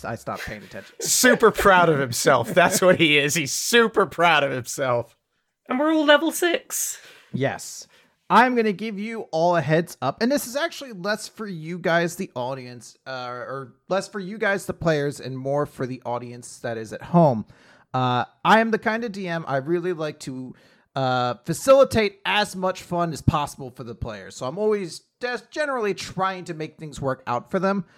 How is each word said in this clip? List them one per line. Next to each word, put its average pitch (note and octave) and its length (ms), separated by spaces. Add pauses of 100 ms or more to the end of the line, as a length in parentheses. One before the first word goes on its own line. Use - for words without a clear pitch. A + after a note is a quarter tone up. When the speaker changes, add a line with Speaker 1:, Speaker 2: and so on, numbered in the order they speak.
Speaker 1:
I A2+ 120
stopped - 280
paying G#2+ 200
attention. G2 360
Speaker 2:
Super - 520
proud F3+ 360
of D3+ 120
himself. C3+ 540
That's F3+ 280
what F3+ 160
he D3+ 200
is. C#3+ 180
He's D3 180
super A3+ 520
proud D#3+ 380
of C#3 80
himself. B2+ 640 (540)
Speaker 3:
And B3+ 100
we're D#4 140
all D#4 120
level D4 280
six. - 680 (320)
Speaker 1:
Yes. - 560 (420)
I'm B3 260
gonna A3 180
give G3+ 260
you A3+ 220 (100)
all E3+ 240
a E3 60
heads D#3 400
up, C3+ 200
and A#3+ 100
this C#4+ 160
is A#3 80
actually D4 380
less G3+ 340
for - 180
you E3+ 320
guys, E3+ 380
the - 200
audience, B2 680
uh, B2+ 240
or B2 440 (160)
less F#3+ 180
for G#3+ 120
you G3 180
guys, G#3 280
the F#3 80
players, D3 460
and C3 180
more C#3 280
for C#3+ 200
the B2 200
audience A#2+ 540
that A#2 180
is A2 160
at - 100
home. D3+ 420 (480)
Uh, B2 320 (180)
I G3 160
am A3+ 120
the G#3+ 80
kind A3+ 240
of A#3 80
D F#3+ 160
M, E3 200
I C#3 100
really E3+ 360
like D3+ 280
to, C3 340 (400)
uh, B2+ 400 (100)
facilitate A#3+ 800
as G3 300
much F#3 260
fun E3+ 320
as C3 80
possible C#3+ 480
for B2 140
the A2+ 100
players. G2 420
So B2+ 120
I'm D3+ 100
always G#3 440 (200)
just B3 300
generally C4 420
trying F#3 520
to E3+ 80
make D#3 240
things D3+ 240
work C3 260
out A#2+ 240
for F#3+ 80
them. F#3+ 260 (120)